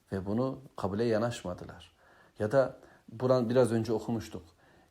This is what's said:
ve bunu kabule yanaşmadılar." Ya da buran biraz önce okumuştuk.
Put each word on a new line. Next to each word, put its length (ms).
ve 140
bunu 320
kabule 280
yanaşmadılar." 880
Ya 140
da 240
buran 380
biraz 220
önce 200
okumuştuk. 500